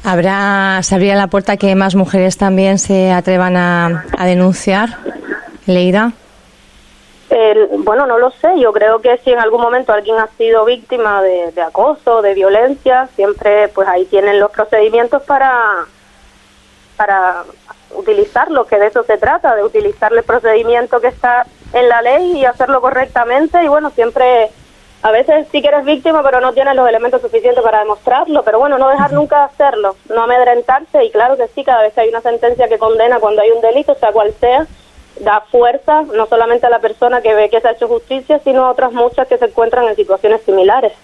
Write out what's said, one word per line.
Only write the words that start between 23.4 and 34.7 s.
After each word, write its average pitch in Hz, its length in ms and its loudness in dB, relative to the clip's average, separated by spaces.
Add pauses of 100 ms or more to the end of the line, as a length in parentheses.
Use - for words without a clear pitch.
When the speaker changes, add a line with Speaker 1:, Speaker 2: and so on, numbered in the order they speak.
Speaker 2:
Y, 311 40 0
bueno, 294 240 0
siempre 233 580 2 (540)
A 220 80 2
veces 294 400 2
sí 285 100 -2
que 285 60 0
eres 285 180 0
víctima, 302 380 0
pero 254 180 2
no 254 120 -2
tienes 269 220 0
los 254 120 2
elementos 233 340 0
suficientes 240 420 0
para 214 160 2
demostrarlo. 254 640 -2
Pero 220 160 0
bueno, 277 180 0
no 262 120 2
dejar 277 220 0
Speaker 1:
Ujú. 285 100 0
Speaker 2:
nunca 294 180 0
de 285 60 4
hacerlo, 226 500 -2 (140)
no 226 140 -2
amedrentarse. 247 800 0
Y 220 60 -6
claro 240 260 2
que 247 60 -2 (100)
sí, 277 100 -10
cada 247 200 2
vez 214 100 0
que 240 80 -2
hay 226 80 2
una 226 120 -4
sentencia 233 480 0
que 220 80 0
condena, 226 420 0
cuando 214 220 0
hay 220 100 4
un 233 100 0
delito, 269 380 0
sea 214 120 0
cual 214 280 0
sea, 254 260 0 (540)